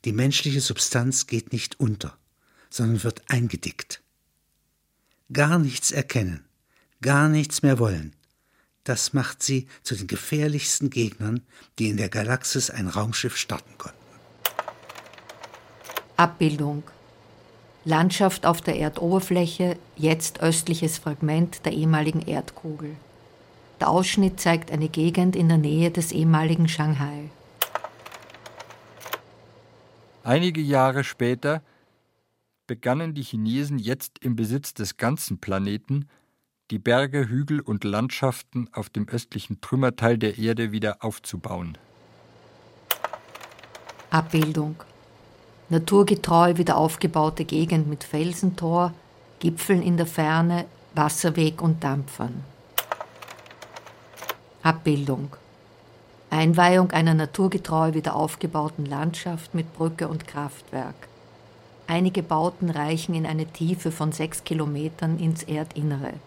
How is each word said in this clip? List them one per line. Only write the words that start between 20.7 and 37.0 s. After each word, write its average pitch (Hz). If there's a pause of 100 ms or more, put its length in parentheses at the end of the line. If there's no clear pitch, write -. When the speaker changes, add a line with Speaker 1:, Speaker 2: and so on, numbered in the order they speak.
Speaker 2:
Fragment 156
der 156
ehemaligen 156
Erdkugel. 151 (840)
Der -
Ausschnitt 185
zeigt 165
eine 156
Gegend 175
in 165
der 160
Nähe 156
des 170
ehemaligen 160
Shanghai. 147 (3000)
Speaker 3:
Einige 160
Jahre 135
später 127 (1040)
begannen 135
die 143
Chinesen 127
jetzt 117
im 123
Besitz 113
des 101
ganzen 131
Planeten, 101 (640)
die 107
Berge, 131